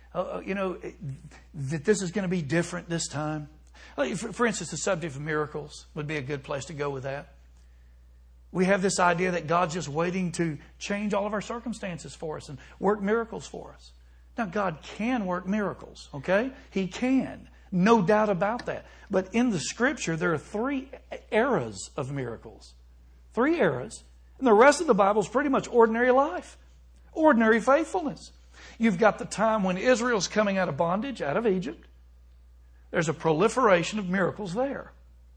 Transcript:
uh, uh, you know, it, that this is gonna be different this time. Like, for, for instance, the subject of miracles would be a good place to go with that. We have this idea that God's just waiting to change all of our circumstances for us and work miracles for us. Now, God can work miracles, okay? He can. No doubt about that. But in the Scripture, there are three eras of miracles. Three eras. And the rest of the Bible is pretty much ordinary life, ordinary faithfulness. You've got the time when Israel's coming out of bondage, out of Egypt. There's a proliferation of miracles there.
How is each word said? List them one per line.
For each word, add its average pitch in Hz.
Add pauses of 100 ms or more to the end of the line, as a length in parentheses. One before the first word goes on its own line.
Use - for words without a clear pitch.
(140)
uh, 170
uh, 185
you 190
know, 190
it, - (760)
that 160
this 208
is 170
gonna 190
be 180
different 170
this 170
time. 151 (460)
Like, 233
for, 220
for 240
instance, 180
the 160
subject 165
of 139
miracles 151
would 151
be 151
a 143
good 135
place 139
to 175
go 143
with 131
that. 139 (1160)
We 180
have 190
this 190
idea 180
that 165
God's 175
just 160
waiting 175
to 165 (180)
change 208
all 202
of 208
our 202
circumstances 202
for 156
us 143
and 135 (200)
work 208
miracles 220
for -
us. - (460)
Now, 233
God 180
can 226
work 180
miracles, 196
okay? 196 (180)
He 190
can. 247 (220)
No 208
doubt 214
about 202
that. 127 (260)
But 185
in 240
the 185
Scripture, 226
there 170
are 151
three 262 (420)
eras 151
of 135
miracles. 117 (600)
Three 302
eras. 139 (340)
And 262
the 220
rest 277
of 330
the 247
Bible 202
is 170
pretty 285
much 247
ordinary 233
life, 294 (540)
ordinary 233
faithfulness. 294 (460)
You've 220
got 208
the 226
time 220
when 185
Israel's 233
coming 202
out 180
of 139
bondage, 196
out 147
of 233
Egypt. 196 (1040)
There's 165
a 151
proliferation 190
of 190
miracles 180
there. 254 (440)